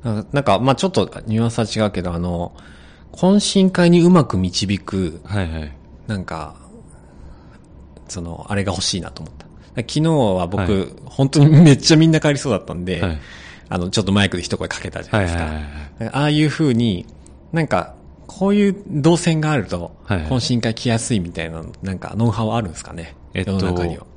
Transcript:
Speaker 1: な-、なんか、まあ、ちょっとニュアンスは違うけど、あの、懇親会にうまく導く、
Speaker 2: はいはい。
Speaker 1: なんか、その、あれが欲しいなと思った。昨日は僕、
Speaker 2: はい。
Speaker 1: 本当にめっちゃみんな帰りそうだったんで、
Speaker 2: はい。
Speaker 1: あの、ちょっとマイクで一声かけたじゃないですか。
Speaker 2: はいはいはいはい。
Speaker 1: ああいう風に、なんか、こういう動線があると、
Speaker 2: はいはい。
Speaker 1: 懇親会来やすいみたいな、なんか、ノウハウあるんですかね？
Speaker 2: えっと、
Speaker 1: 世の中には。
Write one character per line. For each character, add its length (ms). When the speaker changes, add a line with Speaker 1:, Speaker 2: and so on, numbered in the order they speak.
Speaker 1:
な-、 300
な 80
ん 20
か、 160
ま 140
あ、 20
ち 100
ょ 40
っ 20
と 180
ニ 140
ュ 40
ア 40
ン 40
ス 80
は 260
違 20
う 40
け 100
ど、 120
あ 60
の、 340
懇 260
親 320
会 180
に 120
う 80
ま 160
く 120
導 400
く、 460
Speaker 2:
は 180
い 80
は 100
い。 120
Speaker 1:
な 100
ん 80
か、 320
そ 120
の、 280
あ 60
れ 100
が 80
欲 100
し 140
い 40
な 80
と 140
思 80
っ 60
た。 80
昨 180
日 80
は 360
僕、 140
Speaker 2:
は 180
い。 80
Speaker 1:
本 240
当 100
に 100
め 240
っ 40
ち 160
ゃ 40
み 100
ん 40
な 80
帰 100
り 80
そ 120
う 20
だ 80
っ 60
た 80
ん 100
で、 180
Speaker 2:
は 120
い。 60
Speaker 1:
あ 80
の、 120
ち 100
ょ 20
っ 40
と 60
マ 140
イ 40
ク 60
で 80
一 140
声 100
か 140
け 100
た 100
じ 80
ゃ 40
な 80
い 40
で 60
す 60
か。 60
Speaker 2:
は 80
い 20
は 60
い 40
は 60
い 340
は 20
い。 40
Speaker 1:
あ 140
あ 60
い 140
う 60
風 240
に、 320
な 80
ん 60
か、 280
こ 220
う 60
い 140
う 180
動 280
線 240
が 120
あ 60
る 100
と、 360
Speaker 2:
は 120
い 40
は 60
い。 20
Speaker 1:
懇 140
親 180
会 160
来 140
や 100
す 140
い 80
み 100
た 120
い 60
な、 140
な 120
ん 60
か、 180
ノ 100
ウ 40
ハ 120
ウ 60
あ 120
る 60
ん 40
で 60
す 60
か 80
ね？ 240
Speaker 2:
え 100
っ 20
と、 60
Speaker 1:
世 80
の 120
中 160
に 100
は。 80